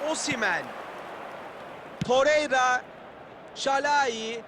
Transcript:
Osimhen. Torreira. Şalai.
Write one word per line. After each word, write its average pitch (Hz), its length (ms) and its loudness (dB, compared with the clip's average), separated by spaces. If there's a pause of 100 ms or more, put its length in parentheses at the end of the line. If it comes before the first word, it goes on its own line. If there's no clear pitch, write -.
Osimhen. 220 540 0 (1400)
Torreira. 254 720 6 (760)
Şalai. 269 920 2